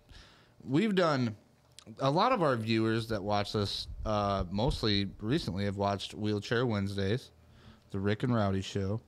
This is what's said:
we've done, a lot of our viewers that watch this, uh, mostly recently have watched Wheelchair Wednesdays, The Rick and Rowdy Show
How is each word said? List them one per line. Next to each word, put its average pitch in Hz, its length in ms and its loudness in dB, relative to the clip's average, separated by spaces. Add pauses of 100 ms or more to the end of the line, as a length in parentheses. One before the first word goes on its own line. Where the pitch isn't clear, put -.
(640)
we've 196 300 2
done, 143 420 2 (640)
a 135 120 2
lot 202 200 4
of 233 120 2
our 135 120 4
viewers 113 520 2
that 107 160 -4
watch 101 300 0
this, 101 340 -2 (180)
uh, 101 460 0
mostly 101 580 0 (100)
recently 104 460 -2
have 98 120 -2
watched 98 360 -2
Wheelchair 107 540 0
Wednesdays, 101 640 -2 (580)
The 98 100 -4
Rick 101 220 0
and 123 140 2
Rowdy 98 260 2
Show 98 460 -4